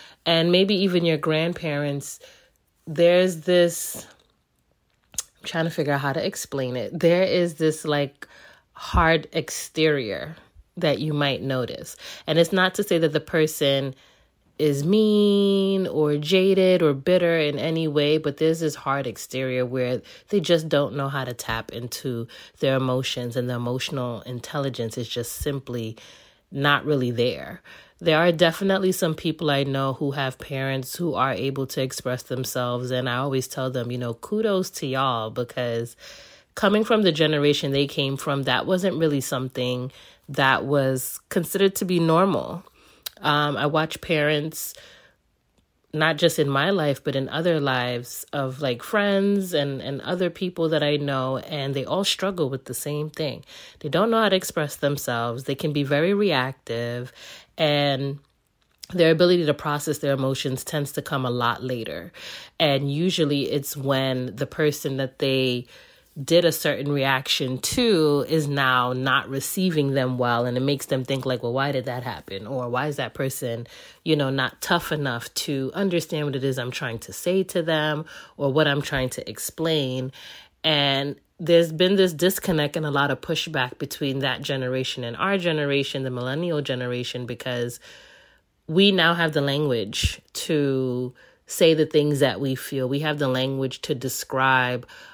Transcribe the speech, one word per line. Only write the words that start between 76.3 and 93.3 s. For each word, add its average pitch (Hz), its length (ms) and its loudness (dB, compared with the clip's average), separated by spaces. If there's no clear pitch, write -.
it 131 80 -4
is 135 140 0
I'm 123 140 -4
trying 117 280 -6
to - 140 -14
say 185 300 0
to 180 180 -2
them 151 440 0
or 139 160 0
what 143 160 4
I'm 143 140 2
trying 131 280 -2
to - 200 -10
explain?" 131 800 -2
And 143 540 0
there's 170 340 4
been 180 220 4
this 185 180 6
disconnect 156 640 0
and 156 80 -2
a 147 60 -2
lot 139 180 2
of 131 100 -2
pushback 156 600 -4
between 139 400 -4
that 131 240 -4
generation 131 600 -4
and 117 140 -8
our 196 200 0
generation, 143 640 0
the 131 80 -4
millennial 143 500 -2
generation, 123 640 -4
because 120 540 -6
we 196 240 4
now 170 240 4
have 165 180 0
the 151 80 2
language 139 800 -2
to 131 800 -2
say 165 260 6
the 151 140 2
things 147 340 2
that 123 180 2
we 135 160 -2
feel. 131 320 -4
We 139 120 -2
have 151 200 -2
the 143 80 0
language 131 540 -2